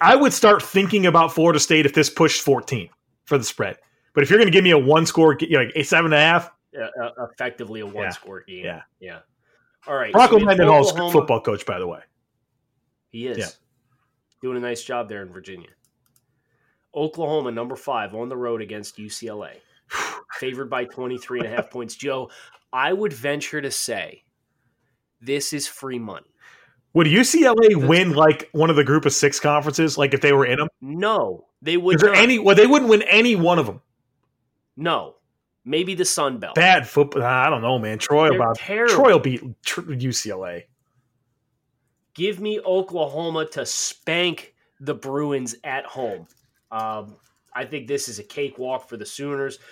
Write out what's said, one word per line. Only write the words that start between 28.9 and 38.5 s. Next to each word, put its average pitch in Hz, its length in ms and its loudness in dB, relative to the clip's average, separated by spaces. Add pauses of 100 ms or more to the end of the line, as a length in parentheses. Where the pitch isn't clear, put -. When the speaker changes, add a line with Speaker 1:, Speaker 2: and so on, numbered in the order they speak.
Speaker 1:
of 135 80 0
six - 260 0
conferences, 147 580 0
like, 139 160 0
if 135 80 0
they 143 120 4
were 139 120 4
in 123 140 -2
'em? 151 80 -4 (140)
Speaker 2:
No, 151 680 -4 (140)
they 160 160 -2
would 180 180 2
Speaker 1:
Is 151 60 4
there 202 120 6
Speaker 2:
not. 196 100 6
Speaker 1:
any, 240 160 4
well, 196 160 6
they 214 120 8
wouldn't 277 220 4
win 214 140 6
any 220 320 2
one 175 240 2
of 131 80 0
'em. 95 140 -12 (960)
Speaker 2:
No. 139 380 -4 (500)
Maybe 175 280 -4
the 175 120 -2
Sun 139 340 -4
Belt. 92 160 -8
Speaker 1:
Bad 170 320 4
football. 143 360 0
I 127 260 2
don't 127 120 -2
know, 123 160 0
man. 107 220 -6
Troy 151 300 2
Speaker 2:
They're 123 100 2
Speaker 1:
about, 113 160 0